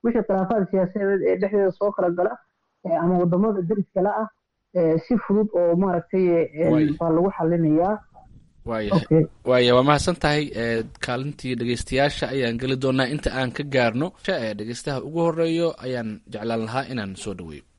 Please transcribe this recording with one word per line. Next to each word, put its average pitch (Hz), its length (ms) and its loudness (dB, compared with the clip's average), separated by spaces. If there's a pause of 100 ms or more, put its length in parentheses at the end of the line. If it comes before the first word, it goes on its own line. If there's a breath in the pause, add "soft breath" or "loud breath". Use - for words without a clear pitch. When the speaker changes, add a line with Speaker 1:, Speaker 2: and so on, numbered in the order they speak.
Speaker 1:
Wixii 233 180 0
khilaafaad 190 480 0
siyaasadeed 196 520 0
ee 185 160 2
dhexdeeda 196 340 0
soo 202 200 -2
kala 185 180 0
gala, 180 260 -2 (480)
ee, 170 120 0
ama 175 220 2
waddamada 180 440 2
deriska 190 400 -2
la 202 100 2 (100)
ah, 208 60 -6 (460)
ee, 165 240 2
si 240 200 0
fudud 208 340 2
oo, 175 240 4
maaragtay, 185 500 0 (280)
een, 160 180 2
Speaker 2:
Waay. 156 260 2
Speaker 1:
baa 170 120 -2
lagu 170 200 4
xallinayaa. 170 680 2 (680)
Speaker 2:
Waayahay. 113 380 0
Speaker 1:
Okay. 156 220 4 (200)
Speaker 2:
Waaya, 123 300 6
waa 127 80 8
mahadsan 147 340 2
tahay. 147 380 0
Ee, 113 280 -2 (180)
kaalintii 131 560 -6
dhegeystayaasha 127 720 -2
ayaan 120 320 -2
geli 131 160 -2
doonaa 131 320 0
inta 123 240 -4
aan 127 180 -2
ka - 140 -8
gaarno. 135 480 0 (160)
Ee, 117 260 -4
dhegeystaha 120 480 -8
ugu 160 180 -6
horreeyo 165 580 0
ayaan 117 420 -6 (100)
jeclaan 113 360 -4
lahaa 127 240 -4
inaan 101 260 -8
soo 101 180 -10
dhaweeyo. 80 280 -14 (160)